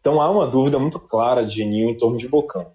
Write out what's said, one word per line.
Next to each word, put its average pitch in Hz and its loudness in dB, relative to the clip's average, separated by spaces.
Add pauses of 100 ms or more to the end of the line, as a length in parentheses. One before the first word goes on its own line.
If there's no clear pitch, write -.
Então 151 2
há 156 2
uma 196 2
dúvida 135 2
muito 147 -2
clara 117 0
de 104 -8
Geninho 110 0
em 113 -4
torno 117 0
de 120 -10
Bocão. 143 -2